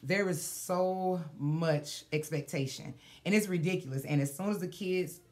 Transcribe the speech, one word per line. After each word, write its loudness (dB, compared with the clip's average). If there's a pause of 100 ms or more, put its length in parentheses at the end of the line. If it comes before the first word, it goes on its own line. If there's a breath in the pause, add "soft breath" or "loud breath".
there 2
is 0
so 0 (180)
much 0
expectation. -2 (320 loud breath)
And 4
it's 4
ridiculous. 0
And 4
as 0
soon -2
as 0
the -4
kids -2 (120)